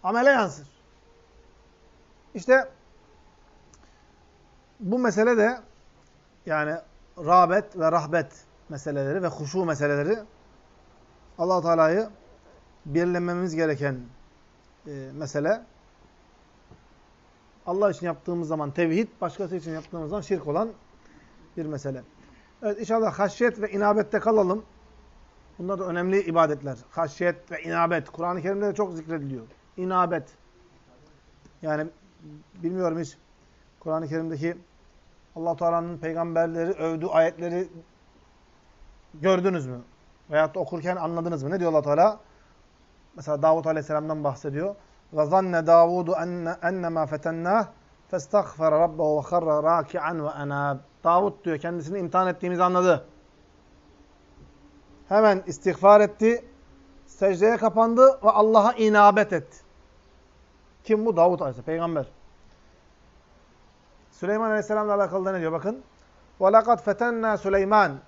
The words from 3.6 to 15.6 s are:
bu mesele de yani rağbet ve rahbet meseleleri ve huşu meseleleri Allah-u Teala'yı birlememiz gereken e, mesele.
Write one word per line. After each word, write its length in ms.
bu 180
mesele 380
de 240
yani 280
rağbet 600
ve 140
rahbet 520
meseleleri 540
ve 40
huşu 380
meseleleri 540
Allah-u 240
Teala'yı 460
birlememiz 680
gereken 420
e, 260
mesele. 480